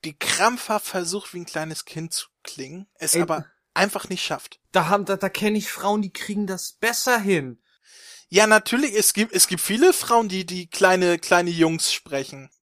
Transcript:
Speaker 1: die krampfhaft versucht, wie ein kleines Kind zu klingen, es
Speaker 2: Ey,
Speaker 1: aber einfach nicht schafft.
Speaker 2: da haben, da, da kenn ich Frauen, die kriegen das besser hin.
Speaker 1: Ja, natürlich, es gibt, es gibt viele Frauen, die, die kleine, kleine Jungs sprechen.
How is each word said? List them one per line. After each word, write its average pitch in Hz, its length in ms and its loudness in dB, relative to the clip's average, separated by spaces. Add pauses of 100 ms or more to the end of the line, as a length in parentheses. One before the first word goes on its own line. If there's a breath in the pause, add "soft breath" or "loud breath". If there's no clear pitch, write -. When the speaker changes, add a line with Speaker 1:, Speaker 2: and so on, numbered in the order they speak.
Speaker 1:
die 151 140 -14
krampfhaft 220 680 -2
versucht, 180 480 -6
wie 175 60 -10
ein 165 60 -12
kleines 160 380 -8
Kind 165 280 -10
zu - 140 -8 (160)
klingen, 160 520 -14
es - 200 -2
Speaker 2:
Ey, 170 80 2
Speaker 1:
aber 165 240 -4 (280)
einfach 196 340 0
nicht 185 160 -6
schafft. - 360 -10 (120)
Speaker 2:
da 170 160 2
haben, 202 160 2
da, 196 120 -2
da 190 120 -4
kenn 214 280 0
ich 214 140 -4
Frauen, 208 320 -2
die 190 100 -6
kriegen 208 340 -4
das 185 280 -8
besser 233 440 0
hin. 165 440 0 (680 loud breath)
Speaker 1:
Ja, 208 180 6
natürlich, 214 480 4
es 208 200 2
gibt, 220 200 0
es 180 120 4
gibt 175 160 -4
viele 269 320 4
Frauen, 233 340 2
die, 185 160 -4
die 175 240 -8
kleine, 180 500 4
kleine 175 320 2
Jungs 165 420 2
sprechen. 139 580 -8 (120)